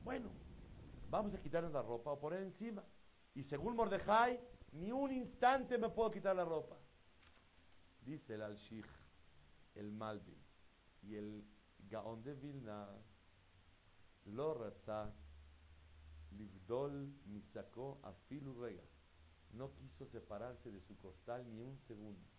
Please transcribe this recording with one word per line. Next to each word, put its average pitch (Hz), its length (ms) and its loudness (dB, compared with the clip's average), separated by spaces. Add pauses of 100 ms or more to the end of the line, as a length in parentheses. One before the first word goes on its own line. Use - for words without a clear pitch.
Bueno, 247 260 0 (800)
vamos 117 240 4
a - 80 -2
quitarnos 165 300 4
la 139 100 4
ropa 117 300 0
o 143 80 0
poner 160 220 0
encima. 202 420 -4 (520)
Y 135 80 -4
según 156 320 2
Mordejai, 220 640 8 (320)
ni 175 200 -2
un 269 200 4
instante 254 680 6
me 214 120 6
puedo 226 220 6
quitar 196 240 4
la 180 100 6
ropa. 160 320 0 (1200)
Dice 127 340 -6
el 107 60 -2
Al-Shich, 104 440 -6 (920)
el 104 160 -4
Malbim 107 480 -4 (600)
y 104 140 -6
el 104 300 -4 (440)
Gaón 110 340 -4
de 139 100 -4
Vilna, 127 540 -4 (1400)
Lo 135 280 0
Ratzah 107 580 -2 (1200)
Livdol 117 840 0 (120)
Misako 104 760 -6
Afilu 131 580 -8
Rega. 117 220 -4 (680)
No 135 220 -6
quiso 131 340 -12
separarse 113 640 -6
de 98 100 -8
su 101 160 -14
costal 120 520 -6
ni 110 120 -6
un 135 260 -8
segundo. 104 400 -10 (120)